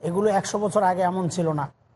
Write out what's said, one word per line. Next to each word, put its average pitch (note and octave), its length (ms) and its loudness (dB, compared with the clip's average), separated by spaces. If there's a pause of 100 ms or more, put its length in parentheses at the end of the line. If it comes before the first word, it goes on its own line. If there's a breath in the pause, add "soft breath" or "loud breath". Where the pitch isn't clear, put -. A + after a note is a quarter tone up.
এগুলো F3+ 280 0
একশো G3 280 0
বছর G#3 240 0
আগে F#3 200 2
এমন F3+ 260 0
ছিল D#3+ 240 -2
না, C#3+ 200 -4 (240)